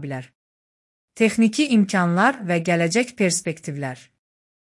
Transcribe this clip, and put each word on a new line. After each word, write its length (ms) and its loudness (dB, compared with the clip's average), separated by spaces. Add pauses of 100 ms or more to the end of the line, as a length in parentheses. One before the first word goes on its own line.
bilər. 280 -10 (840)
Texniki 600 2
imkanlar 680 2
və 160 0
gələcək 560 0
perspektivlər. 800 -4 (720)